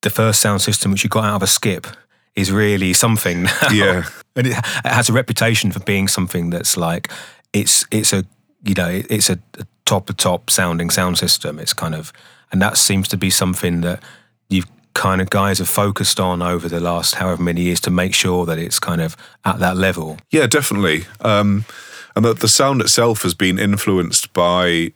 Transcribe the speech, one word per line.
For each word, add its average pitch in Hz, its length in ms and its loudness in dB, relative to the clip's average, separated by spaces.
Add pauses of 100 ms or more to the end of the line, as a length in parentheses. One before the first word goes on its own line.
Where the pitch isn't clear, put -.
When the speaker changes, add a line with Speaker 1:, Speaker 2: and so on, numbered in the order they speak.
Speaker 1:
the 107 80 0
first 110 280 2
sound 101 220 2
system, 98 300 0
which 98 120 0
you 101 60 0
got 110 160 0
out 104 120 0
of 92 60 0
a 95 40 0
skip, - 400 0 (480)
is 98 160 0
really 98 420 2
something 95 500 2
now. 101 280 0
Speaker 2:
Yeah. 98 380 4
Speaker 1:
<laughs> - 260 -18
And 127 100 0
it, 127 60 0
it 120 400 -4
has 117 180 2
a 110 40 2
reputation 117 580 0
for 98 80 -6
being 98 280 0
something 87 440 -2
that's 87 260 -2
like, 85 340 -4 (400)
it's, - 380 0
it's 107 240 0
a, 98 100 0 (400)
you 98 120 0
know, 90 340 -2
it's 104 220 0
a, 87 80 -2 (180)
a - 80 -14 (200)
top 98 260 0
of 95 60 -8
top - 340 -2
sounding 85 400 0
sound 90 260 0
system. 80 400 -2
It's 78 160 -8
kind 80 220 -6
of, 78 180 -12 (380)
and 92 100 2
that 101 160 0
seems 95 300 2
to 101 100 -4
be 92 140 0
something 87 500 0
that 87 220 -4 (460)
you've 92 180 0 (260)
kind 95 280 0
of 92 80 -2
guys 98 280 0
have 92 100 -2
focused 101 520 0
on 90 220 0
over 87 280 -2
the 85 100 -4
last 87 360 -2
however 90 260 -2
many 87 200 0
years 87 200 0
to 90 100 -2
make 90 220 0
sure 90 320 0
that 82 120 -2
it's 85 220 -4
kind 85 220 -2
of 82 160 -4 (260)
at 101 160 -2
that - 160 0
level. 80 420 -2 (140)
Speaker 2:
Yeah, 151 160 4
definitely. 101 580 0 (160)
Um, 104 440 2 (500)
and 107 80 2
that 113 160 2
the 113 80 0
sound 135 340 4
itself 117 420 2
has 90 100 0
been 95 260 0
influenced 98 720 0
by 87 640 2